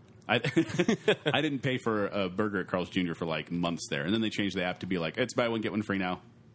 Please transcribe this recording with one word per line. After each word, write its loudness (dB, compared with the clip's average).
I, 4
<laughs> 2
I 2
didn't 0
pay 0
for 0
a 0
burger 0
at -4
Carl's 0
Junior 0
for, -4
like, -2
months 0
there. 0
And 0
then 2
they 0
changed -2
the 0
app -4
to -6
be 0
like, -2
"It's 0
buy 2
one, 0
get -2
one 0
free -2
now." -2